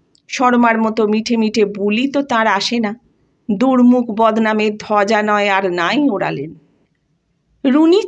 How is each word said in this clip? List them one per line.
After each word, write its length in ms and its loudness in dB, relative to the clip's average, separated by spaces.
শর্মার 540 2
মতো 260 0
মিঠে 300 -2
মিঠে 280 0
বুলি 420 -2
তো 140 -4
তার 260 0
আসে 320 -2
না। 260 -6
দুর্মুখ 600 2
বদনামের 640 0
ধ্বজা 460 0
নয় 260 0
আর 240 0
নাই 360 0
ওড়ালেন। 460 -6
রুনি 420 4